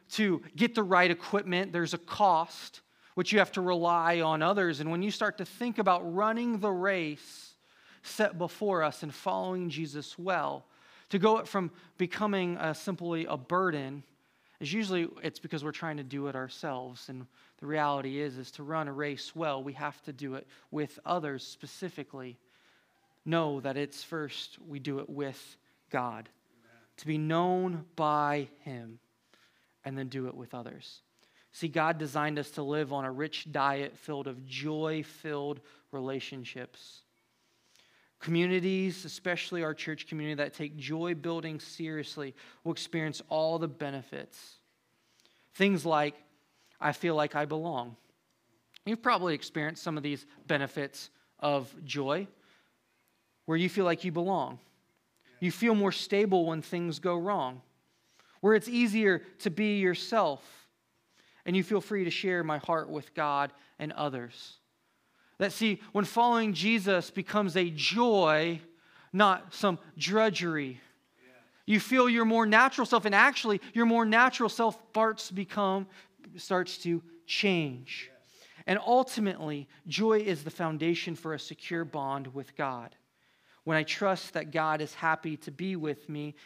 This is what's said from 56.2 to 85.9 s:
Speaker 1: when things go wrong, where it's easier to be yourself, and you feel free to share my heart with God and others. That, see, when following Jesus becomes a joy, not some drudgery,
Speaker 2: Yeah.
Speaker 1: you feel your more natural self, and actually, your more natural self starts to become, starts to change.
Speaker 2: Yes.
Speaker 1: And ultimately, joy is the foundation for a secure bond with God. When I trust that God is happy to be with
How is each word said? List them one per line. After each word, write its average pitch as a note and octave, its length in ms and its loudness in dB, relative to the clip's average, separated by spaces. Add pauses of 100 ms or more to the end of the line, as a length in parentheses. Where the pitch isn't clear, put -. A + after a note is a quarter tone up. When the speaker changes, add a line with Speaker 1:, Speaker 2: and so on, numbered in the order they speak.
Speaker 1:
when D#3+ 160 -2
things E3+ 380 -4
go F3 180 0
wrong, D#3+ 440 -4 (800)
where G#3 120 8
it's G#3+ 140 4
easier A3 520 4 (200)
to G#3 100 -2
be G#3 300 2
yourself, F3+ 880 0 (800)
and F3 100 0
you F#3+ 80 4
feel G3 180 2
free G3+ 220 -2
to E3 80 0
share F3+ 320 0
my D3+ 140 0
heart D#3 320 -2
with D3+ 240 -10
God C#3+ 400 0 (260)
and D3+ 140 -6
others. B2+ 640 -6 (800)
That, F#3+ 160 0
see, G#3+ 280 0 (120)
when G3+ 100 2
following A#3 500 4
Jesus F#3+ 560 2
becomes G3 460 -2
a F3+ 140 2
joy, E3 920 4 (520)
not F#3 400 4
some F#3 260 2 (180)
drudgery, D#3+ 840 0 (420)
Speaker 2:
Yeah. - 80 -20 (340)
Speaker 1:
you G#3 140 6
feel B3 300 6
your A#3 160 6
more A3+ 200 6
natural A#3 400 8
self, G#3+ 200 4
and G3+ 100 4
actually, A3+ 460 6 (120)
your A#3 120 4
more A3+ 200 6
natural A#3 440 6
self A3+ 280 2 (120)
starts A3 400 0
to F#3 40 -10
become, F#3+ 540 0 (480)
starts F3+ 440 -2
to E3+ 220 0 (240)
change. D3 840 0
Speaker 2:
Yes. - 60 -20 (500)
Speaker 1:
And G3 120 2
ultimately, F#3+ 920 0 (180)
joy G#3+ 320 4
is F#3 240 -2
the D#3 80 -8
foundation E3 640 -2
for D#3+ 180 -8
a C#3+ 60 -6
secure D#3 460 -6
bond C#3 500 -6
with C#3 200 -10
God. C3 400 -6 (680)
When D#3+ 140 2
I D#3 60 4
trust F#3 500 -2
that D#3 180 -6
God D#3 300 2
is D3 120 -6
happy D#3+ 440 0
to D3 140 -12
be F#3 240 -4
with D3+ 340 -6